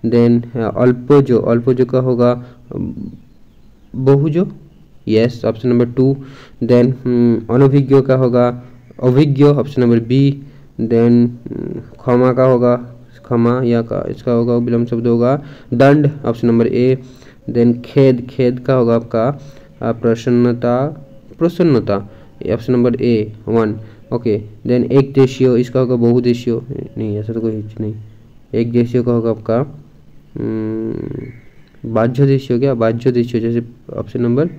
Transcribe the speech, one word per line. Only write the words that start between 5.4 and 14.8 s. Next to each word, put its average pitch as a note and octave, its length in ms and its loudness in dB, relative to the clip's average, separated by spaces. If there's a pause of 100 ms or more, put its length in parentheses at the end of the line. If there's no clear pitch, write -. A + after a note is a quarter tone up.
option A#2+ 240 -2
number A#2+ 160 2
two। C3 320 0 (460)
Then, B2 300 4 (120)
हम्म, A#2+ 500 0
अनभिज्ञ C3+ 460 4
का C3 140 2
होगा B2 480 0 (400)
अभिज्ञ, C3+ 400 4
Option C#3+ 380 2
number A#2 180 4
बी। C#3 440 0 (380)
Then, A2+ 120 -2
हम्म, A#2+ 840 0
क्षमा B2+ 540 0
का B2+ 100 2
होगा B2 320 2 (500)
क्षमा A#2+ 380 0
या A#2+ 180 2
का, G#2 280 -6
इसका - 220 -6
होगा A#2 240 0
विलोम A#2+ 300 -2